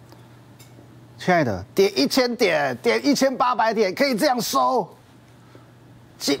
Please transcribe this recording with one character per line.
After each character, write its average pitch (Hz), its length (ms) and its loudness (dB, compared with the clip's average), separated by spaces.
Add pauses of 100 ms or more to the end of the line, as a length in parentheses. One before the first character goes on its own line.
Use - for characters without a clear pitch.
(1160)
亲 - 160 -2
爱 170 100 2
的， 98 300 -4
跌 - 160 4
一 277 180 0
千 247 280 0
点， 147 420 0
跌 226 220 0
一 262 160 2
千 269 200 0
八 240 200 0
百 226 180 0
点， 196 220 0
可 269 100 2
以 269 100 0
这 247 120 0
样 254 120 0
收， 254 480 -2 (1300)
今， 285 220 -2